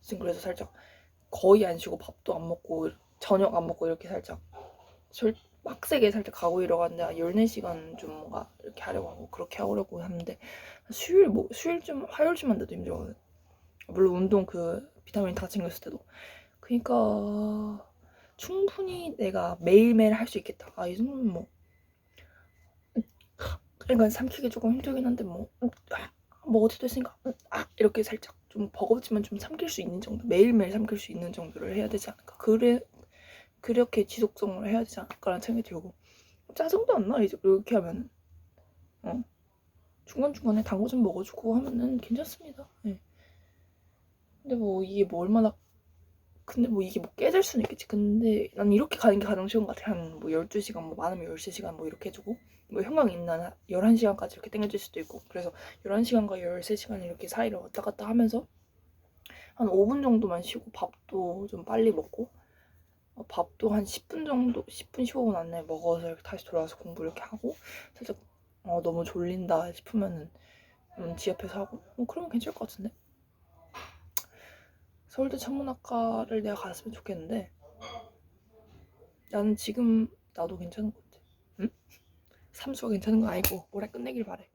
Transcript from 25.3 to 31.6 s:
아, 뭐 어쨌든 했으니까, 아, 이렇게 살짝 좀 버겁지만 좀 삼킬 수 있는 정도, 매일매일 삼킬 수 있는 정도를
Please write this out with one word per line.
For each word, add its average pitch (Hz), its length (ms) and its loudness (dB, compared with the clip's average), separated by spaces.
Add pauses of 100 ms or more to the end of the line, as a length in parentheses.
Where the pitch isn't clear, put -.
아, - 500 -6 (340)
뭐 220 160 6
어쨌든 226 260 2
했으니까, 247 280 -6 (340)
아, - 160 -6 (100)
이렇게 214 260 2
살짝 - 340 -8 (120)
좀 202 240 -6
버겁지만 220 500 0
좀 202 160 -8
삼킬 320 320 -8
수 - 100 -8
있는 180 220 -6
정도, - 240 -8
매일매일 208 460 8
삼킬 214 260 -2
수 - 120 -12
있는 175 220 -8
정도를 175 420 -10